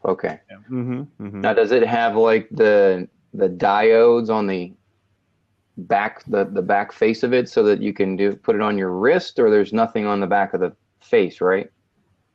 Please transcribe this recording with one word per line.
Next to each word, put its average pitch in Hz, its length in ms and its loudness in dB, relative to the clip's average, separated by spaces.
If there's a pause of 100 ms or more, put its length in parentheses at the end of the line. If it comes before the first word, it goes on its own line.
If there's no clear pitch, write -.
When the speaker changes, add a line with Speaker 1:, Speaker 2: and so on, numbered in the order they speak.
Speaker 1:
Okay. 82 360 -4 (100)
Speaker 2:
Yeah. 98 60 -20 (140)
Mm-hmm, 127 300 -6 (220)
mm-hmm. 101 200 -12
Speaker 1:
Now, 107 100 0
does 107 200 2
it 117 140 2
have, 117 300 -2
like, 110 340 2
the, 98 560 2 (280)
the 98 140 -2
diodes 110 840 2
on 107 160 -2
the 92 260 -6 (1040)
back, 101 480 -4
the, 98 200 -2
the 98 180 -6
back 101 300 -2
face 113 300 -2
of 123 120 0
it 123 160 0
so 113 140 0
that 104 180 2
you 104 100 -4
can 95 240 -2
do, 98 180 0
put 110 220 -2
it 104 60 -2
on 104 160 -2
your 95 120 -4
wrist, 131 480 -2
or 113 120 4
there's 104 240 2
nothing 113 320 -2
on 101 140 -2
the 98 60 -2
back 98 280 -2
of 87 60 -2
the 87 140 -4 (280)
face, 101 400 0
right? 95 280 0 (640)